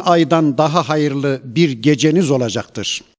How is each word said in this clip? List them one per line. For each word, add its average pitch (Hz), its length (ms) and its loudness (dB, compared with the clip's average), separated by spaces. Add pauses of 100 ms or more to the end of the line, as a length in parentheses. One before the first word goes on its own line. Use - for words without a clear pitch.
aydan 165 540 2
daha 156 300 0
hayırlı 143 560 -2
bir 143 260 0
geceniz 147 600 2
olacaktır. 117 760 -4 (140)